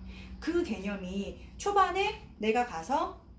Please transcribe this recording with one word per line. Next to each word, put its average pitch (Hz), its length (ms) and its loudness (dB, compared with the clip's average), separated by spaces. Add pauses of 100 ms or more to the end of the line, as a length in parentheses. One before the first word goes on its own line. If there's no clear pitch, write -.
(400)
그 339 240 2
개념이 190 760 -4 (180)
초반에 403 720 2 (120)
내가 226 260 4
가서 254 560 -2 (180)